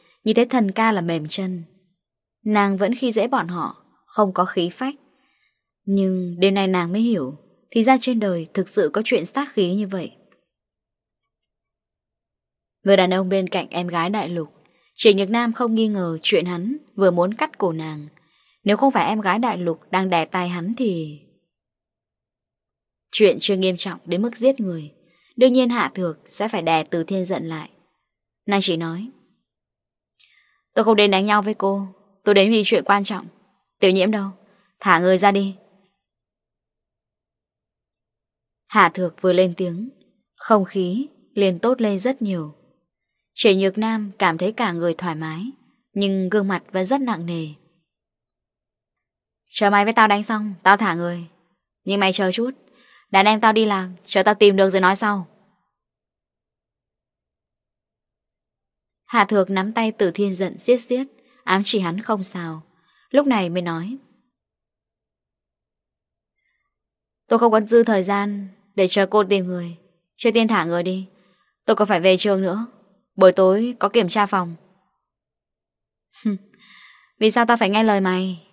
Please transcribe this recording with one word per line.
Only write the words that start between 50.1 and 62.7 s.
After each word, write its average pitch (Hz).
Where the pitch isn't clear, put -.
xong, 208
tao 190
thả 185
người. 175
Nhưng 202
mày 190
chờ 185
chút, 233
đàn 196
em 214
tao 220
đi 220
lạc, 190
chờ -
tao 208
tìm 202
được 190
rồi 185
nói 185
sau." 202
Hạ 226
Thược 196
nắm 196
tay 226
Tử 196
Thiên 202
giận 180
xiết 240
xiết, 254
ám 190
chỉ 208
hắn 180
không 214
sao. 165